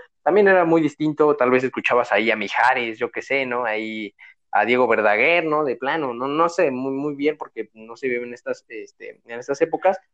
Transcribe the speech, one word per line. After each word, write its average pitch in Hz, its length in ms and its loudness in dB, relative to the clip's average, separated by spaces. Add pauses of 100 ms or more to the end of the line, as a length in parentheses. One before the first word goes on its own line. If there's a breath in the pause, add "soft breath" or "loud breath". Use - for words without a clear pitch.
(220 loud breath)
también 196 260 4
era 190 160 6
muy 165 180 4
distinto, 151 540 2
tal 127 140 2
vez 127 140 4
escuchabas 120 480 0
ahí 110 180 2
a 107 60 2
Mijares, 113 640 0
yo 120 100 -4
qué 110 140 -8
sé, 135 220 -2
¿no? 123 200 -4
Ahí 110 480 -6 (380 loud breath)
a 104 140 2
Diego 123 220 4
Verdaguer, 113 580 2
¿no? 151 180 -2
De 127 120 -4
plano, 135 380 -4
no, 123 140 -6
no 160 220 0
sé 165 220 0
muy, 131 200 -4
muy 143 240 -6
bien 147 220 -2
porque - 360 -14
no 110 220 -20
se 131 120 -8
vive 120 180 -4
en 120 80 -14
estas, 123 340 -10
este, 107 580 -18
en 117 140 -14
estas 139 220 -6
épocas, 165 360 0 (160)